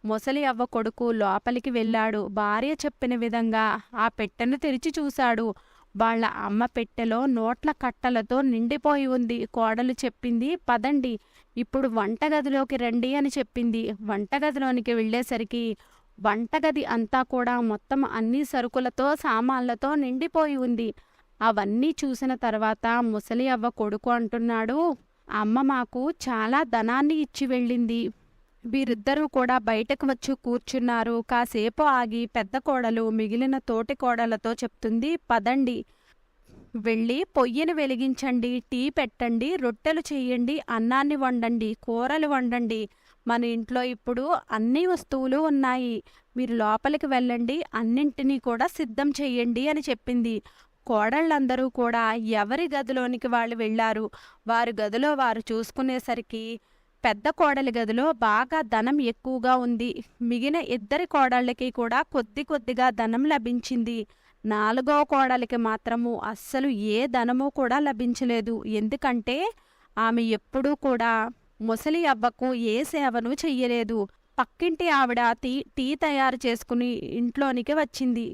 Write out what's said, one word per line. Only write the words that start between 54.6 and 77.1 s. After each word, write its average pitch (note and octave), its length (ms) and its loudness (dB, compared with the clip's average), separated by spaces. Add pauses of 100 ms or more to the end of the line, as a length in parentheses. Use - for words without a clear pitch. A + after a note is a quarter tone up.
గదిలో G#3+ 420 0
వారు A3+ 280 0
చూసుకునేసరికి A#3 1000 -4 (600)
పెద్ద G#3+ 240 2
కోడలి C#4 440 2
గదిలో A#3 400 0
బాగా A#3 500 2
ధనం A#3 380 2
ఎక్కువగా B3+ 560 0
ఉంది. A#3+ 320 0 (340)
మిగిలిన B3 360 0 (120)
ఇద్దరి B3+ 360 -2
కోడళ్ళకి B3 640 2
కూడా A#3+ 320 0
కొద్ది C4+ 420 -4
కొద్దిగా B3+ 460 0
ధనం A3+ 340 0
లభించింది. A#3+ 720 0 (480)
నాలుగో A3+ 600 2
కోడలికి B3+ 520 2
మాత్రము A#3 560 0 (120)
అస్సలు C4 440 -4 (200)
ఏ G#3+ 180 2
ధనము B3 420 0
కూడా C4 300 0
లభించలేదు. A#3+ 760 0 (180)
ఎందుకంటే A#3+ 640 0 (600)
ఆమె A3+ 340 2
ఎప్పుడూ C4 440 0
కూడా A#3 380 2 (480)
ముసలి A3+ 460 0
అవ్వకు B3 420 0 (180)
ఏ G#3+ 180 2
సేవను A#3+ 480 -2
చెయ్యలేదు. A#3+ 680 0 (400)
పక్కింటి E4+ 500 -2
ఆవిడ B3+ 320 4 (120)
టీ, B3 220 -4 (140)
టీ C4 260 -4
తయారు C4+ 480 0
చేసుకుని A#3+ 480 -2 (220)